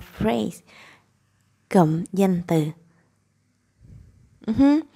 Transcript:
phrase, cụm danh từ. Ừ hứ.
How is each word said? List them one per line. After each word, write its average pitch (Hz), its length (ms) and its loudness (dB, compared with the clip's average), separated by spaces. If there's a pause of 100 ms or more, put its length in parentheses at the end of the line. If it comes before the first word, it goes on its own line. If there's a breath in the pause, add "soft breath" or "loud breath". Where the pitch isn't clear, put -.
(180)
phrase, 214 460 -4 (1040 soft breath)
cụm 160 420 2
danh 185 340 0
từ. 160 180 0 (1800)
Ừ 220 60 -4
hứ. 285 280 4 (160 soft breath)